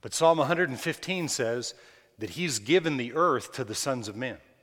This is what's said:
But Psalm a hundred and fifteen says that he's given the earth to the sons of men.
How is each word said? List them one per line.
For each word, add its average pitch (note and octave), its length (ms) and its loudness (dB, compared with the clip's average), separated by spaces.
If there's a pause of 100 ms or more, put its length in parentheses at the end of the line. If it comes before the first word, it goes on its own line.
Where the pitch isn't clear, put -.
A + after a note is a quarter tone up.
But - 140 -10
Psalm E3 240 6
a C#3+ 60 4
hundred E3+ 240 2
and B2 100 -6
fifteen E3+ 480 -4
says A#2+ 480 -2 (420)
that G#2+ 140 -6
he's D3+ 260 -2
given D3+ 400 2
the A#2+ 160 -4
earth D#3 400 2
to C3 100 -4
the G#2+ 120 -6
sons B2+ 320 -2
of G#2 80 -8
men. A#2+ 220 -6 (260)